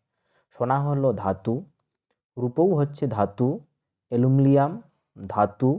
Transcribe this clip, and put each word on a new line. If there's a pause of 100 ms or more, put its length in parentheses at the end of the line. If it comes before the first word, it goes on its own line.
(560)
সোনা
হলো
ধাতু, (840)
রূপও (100)
হচ্ছে
ধাতু, (640)
অ্যালুমিনিয়াম (600)
ধাতু,